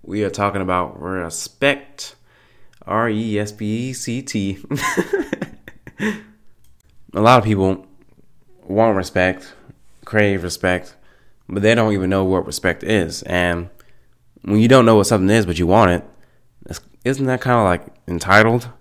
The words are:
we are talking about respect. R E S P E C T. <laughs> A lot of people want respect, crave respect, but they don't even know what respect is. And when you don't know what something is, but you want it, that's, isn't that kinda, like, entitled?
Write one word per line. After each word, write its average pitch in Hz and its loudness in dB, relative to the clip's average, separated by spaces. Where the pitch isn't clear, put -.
we 104 -6
are 98 -2
talking 101 -4
about 90 -4
respect. 92 -6
R 113 -2
E 107 -4
S 104 -4
P 110 -6
E 127 -10
C 123 -8
T. 98 -6
<laughs> - -8
A - -12
lot 120 6
of 107 2
people 95 0
want 107 2
respect, 92 -2
crave 101 0
respect, 90 -4
but 98 -4
they 110 4
don't 110 2
even 92 0
know 95 2
what 92 0
respect - -4
is. 90 -2
And 87 -2
when 104 2
you 117 4
don't 131 8
know 113 6
what 98 4
something 98 2
is, 107 4
but 85 -4
you 85 2
want 95 6
it, 87 -2
that's, - -16
isn't 135 -2
that 127 -2
kinda, 120 2
like, 90 0
entitled? 110 2